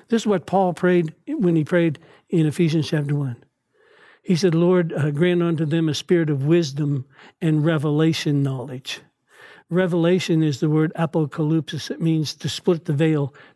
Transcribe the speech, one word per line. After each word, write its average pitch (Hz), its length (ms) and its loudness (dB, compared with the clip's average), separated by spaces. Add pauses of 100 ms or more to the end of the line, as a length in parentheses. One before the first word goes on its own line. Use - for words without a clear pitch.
this 226 160 0
is 240 40 -2
what 190 200 0
Paul 185 260 2
prayed 175 400 0 (140)
when 208 280 0
he 156 80 2
prayed 170 360 0 (300)
in 160 180 2
Ephesians 156 420 0
chapter 147 240 -2
one. 139 300 -4 (800)
He 190 120 0
said, 170 180 2
"Lord, 175 400 2
uh, 151 180 -2
grant 175 300 2
unto 165 240 0
them 160 240 0
a 143 40 0
spirit 165 360 0
of 139 160 -2
wisdom 147 600 0 (360)
and 156 240 2
revelation 156 800 0
knowledge." 131 580 -8 (680)
Revelation 170 720 2
is 147 180 0
the 160 100 0
word 156 260 2
apocalypsis. 160 960 -2
It - 100 -8
means 160 340 0
to - 140 -8
split - 360 -2
the 156 80 -2
veil 147 400 0 (220)